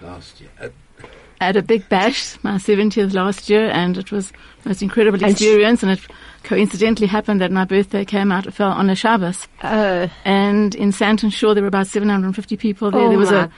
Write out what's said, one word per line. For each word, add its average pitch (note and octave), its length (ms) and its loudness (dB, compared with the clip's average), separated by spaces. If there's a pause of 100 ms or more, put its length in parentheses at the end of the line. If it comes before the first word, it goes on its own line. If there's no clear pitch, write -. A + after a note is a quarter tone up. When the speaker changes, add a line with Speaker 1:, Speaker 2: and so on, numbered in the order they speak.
Speaker 1:
last F2 380 -20
year. D2 100 -20 (120)
Uh, - 80 -14 (680)
Speaker 2:
I F3+ 60 -2
had F#3+ 100 0
a G3+ 60 2
big A3 260 0
bash, G#3 560 -2
my G#3 140 -2
seventieth G3+ 560 0
last F#3+ 340 -4
year, G#3+ 220 2
and F3+ 260 -2
it F#3+ 160 -10
was G3+ 200 -6 (320)
the - 60 -8
most F#3 120 -4
incredible G3+ 420 0
Speaker 3:
And G3+ 140 4
sh- G#3 40 -2
Speaker 2:
experience, G#3+ 420 4
and F#3+ 80 2
it F#3+ 80 0 (440)
coincidentally G#3+ 600 0
happened G#3 360 -2
that F3+ 100 -2
my F#3+ 120 0
birthday G3 420 -2
came G3 260 -2
out, G3 200 -4
fell G3 200 -2
on G3 180 0
a F#3+ 60 2
Shabbos. F#3+ 520 -2 (160)
Speaker 3:
Oh. F#3+ 460 -2 (160)
Speaker 2:
And G3+ 480 2
in G3+ 180 -2
Sandton G#3+ 400 0
Shore, G#3+ 220 0
there G3+ 80 2
were G3+ 60 -2
about G3 180 0
seven G#3 240 -2
hundred G3 160 0
and F#3+ 100 -4
fifty G#3 220 -8
people G#3 320 -4
there. G#3 120 0
Speaker 3:
Oh A#3 80 4
Speaker 2:
There G3+ 100 4
was G3 120 4
Speaker 3:
my F#3+ 120 2
Speaker 2:
a, E3 140 -4